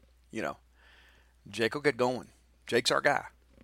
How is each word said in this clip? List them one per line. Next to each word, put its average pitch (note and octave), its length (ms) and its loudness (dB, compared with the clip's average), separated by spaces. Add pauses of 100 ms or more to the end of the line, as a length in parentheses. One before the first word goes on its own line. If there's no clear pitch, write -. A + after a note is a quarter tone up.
(320)
You A2+ 100 -6
know, D2 160 -6 (920)
Jake A2+ 240 0
will D3+ 80 -6
get C#3+ 140 2
going. B2 320 -2 (400)
Jake's B2 240 2
our C#3 80 4
guy." C#3+ 240 2 (400)